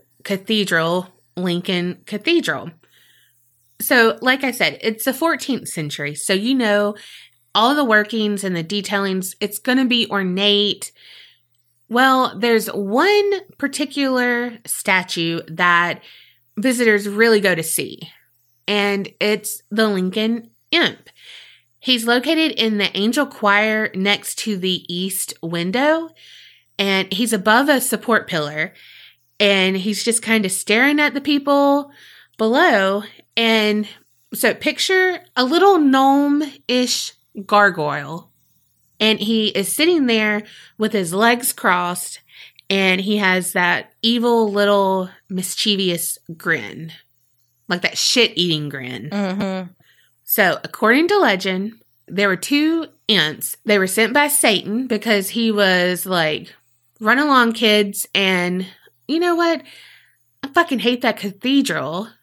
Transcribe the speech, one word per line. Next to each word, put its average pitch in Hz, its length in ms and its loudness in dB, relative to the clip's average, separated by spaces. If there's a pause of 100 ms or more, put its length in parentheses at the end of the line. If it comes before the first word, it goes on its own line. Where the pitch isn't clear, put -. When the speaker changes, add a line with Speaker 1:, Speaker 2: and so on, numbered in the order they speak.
(220)
Speaker 1:
cathedral, 185 840 -2 (280)
Lincoln 180 680 -4
Cathedral. 208 640 -2 (1120)
So, 226 400 4
like 262 240 0
I 262 60 -2
said, 165 320 -2
it's 220 220 -4
the 262 100 -2
fourteenth 285 540 -4
century, 147 460 -8
so - 200 -4
you 220 200 0
know 208 400 2 (600)
all 233 200 4
the 294 100 2
workings 208 600 0
and 185 100 -2
the 165 80 -4
detailings. 196 800 -4
It's 208 180 -6
gonna 254 280 0
be 233 240 0
ornate. 202 840 0 (960)
Well, 254 500 2
there's 220 300 2
one 381 720 0 (180)
particular 254 1080 -2
statue 180 800 -2
that 175 540 2 (540)
visitors 220 520 2
really 214 320 4
go 190 140 2
to 160 80 -6
see, - 380 -8 (680)
and 202 400 0 (100)
it's 208 520 -4
the 220 180 2
Lincoln 214 600 -2 (200)
Imp. 311 380 0 (720)
He's 247 280 0
located 277 460 2
in 220 240 -2
the 196 180 -2
angel 240 300 0
choir 214 680 0
next 196 460 -2
to 208 180 -4
the 180 260 -2 (100)
east 190 380 -6 (100)
window, 240 680 -2 (680)
and 196 320 0
he's 220 220 -2
above 220 380 4
a 262 100 4
support 226 480 -2
pillar, 156 460 -4 (640)
and 190 380 2
he's 196 260 -4
just 226 180 0
kinda 214 280 0
staring 269 500 0
at 285 140 0
the 277 80 -6
people 285 680 2 (460)
below. 220 640 2 (340)
And 214 520 2 (460)
so 220 200 2
picture 370 640 0 (140)
a 254 100 2
little 349 340 6
gnome-ish 277 1300 2 (340)
gargoyle, 165 840 0 (680)
and 214 200 2
he 214 300 0
is 190 260 -2
sitting 320 320 2
there 214 360 0 (340)
with 214 160 -2
his 180 220 -2
legs 240 400 2
crossed, 180 640 -2 (480)
and 190 320 2
he 208 160 -2
has 185 380 0
that 175 380 -2 (100)
evil 226 500 2
little 196 560 2 (220)
mischievous 185 880 -4 (180)
grin, 160 560 -6 (760)
like 180 120 -2
that - 160 -4
shit-eating 165 720 0
grin. 127 420 -10
Speaker 2:
Mm-hmm. 190 600 -4 (540)
Speaker 1:
So, 180 380 0
according 262 460 2
to 415 100 4
legend, 196 640 -2 (260)
there 202 220 0
were 185 80 0
two 311 500 0 (220)
imps. 156 560 -2
They 208 160 2
were 190 80 0
sent 220 240 0
by 294 160 2
Satan 233 580 0
because 208 440 -2
he 226 200 0
was 180 560 2
like, 165 480 -2 (460)
"Run 226 180 2
along, 254 360 4
kids, 214 600 0
and 185 500 0 (440)
you 311 100 -2
know 349 160 0
what? 330 280 0 (840)
I - 40 -10
fucking 226 320 0
hate 247 220 0
that 220 140 0
cathedral. 196 920 -2 (140)